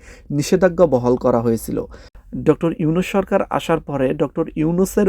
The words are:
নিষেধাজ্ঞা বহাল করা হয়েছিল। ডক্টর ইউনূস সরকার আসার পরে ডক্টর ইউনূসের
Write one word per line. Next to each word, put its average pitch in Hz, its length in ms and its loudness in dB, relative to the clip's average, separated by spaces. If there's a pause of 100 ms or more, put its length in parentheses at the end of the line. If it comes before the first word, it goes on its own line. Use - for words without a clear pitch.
(300)
নিষেধাজ্ঞা 175 580 2
বহাল 123 300 2
করা 120 240 2
হয়েছিল। 117 360 -2 (680)
ডক্টর 160 320 2
ইউনূস 165 320 0
সরকার 196 300 0 (100)
আসার 165 300 0
পরে 139 320 -2
ডক্টর 151 320 -4 (100)
ইউনূসের 175 540 0